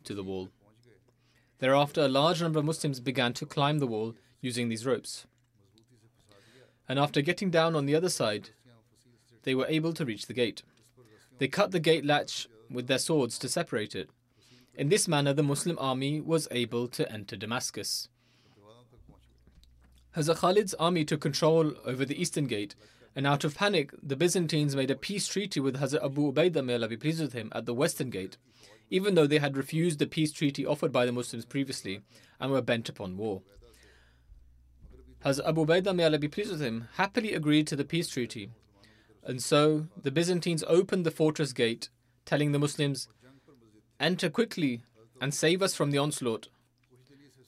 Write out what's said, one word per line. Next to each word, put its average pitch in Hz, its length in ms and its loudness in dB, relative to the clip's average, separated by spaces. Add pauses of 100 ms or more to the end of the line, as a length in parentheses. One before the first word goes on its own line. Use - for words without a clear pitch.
to - 100 -8
the 101 80 -6
wall. 95 280 -6 (1080)
Thereafter, 143 440 2
a 139 60 4
large 151 320 4
number 160 180 0
of 147 60 2
Muslims 151 360 -2
began 123 340 0
to 151 120 -8
climb 151 320 0
the 143 80 0
wall 113 280 -4 (260)
using 120 280 -2
these 113 180 -6
ropes. - 400 -4 (1600)
And 131 100 0
after 147 240 2
getting 175 280 -2
down 165 240 4
on 143 120 0
the 143 80 2
other 170 140 2
side, 107 420 -2 (920)
they 131 120 0
were 131 140 2
able 160 260 0
to 165 100 -6
reach 110 220 -6
the - 80 -12
gate. 117 280 -2 (760)
They 135 100 0
cut 202 240 0
the 180 80 0
gate 160 240 4
latch - 440 0 (220)
with 123 160 -6
their 135 120 2
swords 135 400 0
to 131 100 -6
separate 120 460 -4
it. - 160 -8 (640)
In 139 140 -2
this 196 180 2
manner, 143 260 2
the 147 100 2
Muslim 143 360 0
army 135 420 -2
was 160 300 0
able 120 380 -2
to - 220 -4
enter 107 260 -10
Damascus. - 720 -6 (2000)
Hazrat 160 220 2
Khalid's 196 360 2
army 165 300 2
took 147 160 -2
control 160 520 4 (120)
over 127 200 -2
the 147 160 -4
eastern 160 260 -2
gate, 104 280 -4 (420)
and 135 100 -2
out 143 180 2
of 151 100 -2
panic, 196 380 0 (100)
the 135 140 -4
Byzantines 156 580 2
made 135 160 0
a 135 60 0
peace 196 320 -4
treaty 196 320 -4
with 135 200 0
Hazrat 143 240 0
Abu 143 280 0
Ubaidah, 156 320 2
may 123 100 0
Allah 117 140 0
be 113 80 -6
pleased 160 240 -2
with 143 120 -4
him, 113 220 -8
at 117 100 -6
the 120 100 -4
western 135 360 -2
gate, 95 260 -8 (540)
even 190 240 2
though 160 120 8
they 147 120 4
had 143 180 0
refused 156 440 0
the 147 60 2
peace 151 260 -2
treaty 139 340 -2
offered 147 260 0
by 123 140 4
the 123 60 -2
Muslims 120 320 -6
previously 127 560 -6 (400)
and 131 100 -2
were 135 100 2
bent 117 280 -2
upon 92 280 -10
war. 98 260 -4 (1800)
Hazrat 143 240 0
Abu 160 160 0
Ubaidah, 185 300 2
may 175 100 2
Allah 156 140 4
be 147 100 -2
pleased 208 220 -6
with 165 100 -6
him, 117 340 -4
happily 202 380 -2
agreed 151 360 2
to 156 80 -4
the 139 80 -2
peace 165 240 -4
treaty. 117 420 -8 (720)
And 127 180 -8
so 151 460 4 (100)
the - 140 -4
Byzantines 170 560 0
opened 175 400 4
the 156 60 2
fortress 151 400 0
gate, 117 360 0 (360)
telling 147 280 2
the 143 60 2
Muslims, 143 500 -2 (880)
"Enter 175 300 2
quickly 151 540 0 (380)
and 135 120 0
save 170 300 2
us 185 120 2
from 143 180 0
the 143 60 2
onslaught," 135 500 -2 (1000)